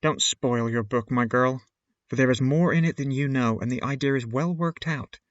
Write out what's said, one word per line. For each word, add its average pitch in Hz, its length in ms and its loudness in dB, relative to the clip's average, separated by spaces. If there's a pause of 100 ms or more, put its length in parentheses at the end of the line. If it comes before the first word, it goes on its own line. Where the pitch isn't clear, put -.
Don't 156 200 0
spoil 120 480 0
your 117 140 -2
book, 110 280 -2
my 123 140 2
girl, 127 360 2 (460)
for - 80 -6
there 127 160 4
is 120 80 2
more 147 340 4
in 165 120 2
it 165 100 0
than 139 160 -4
you 135 160 0
know, 123 320 0
and 117 100 -4
the 127 140 -4
idea 139 320 0
is 123 100 -2
well 135 280 -2
worked 165 340 -4
out. 151 320 -6 (100)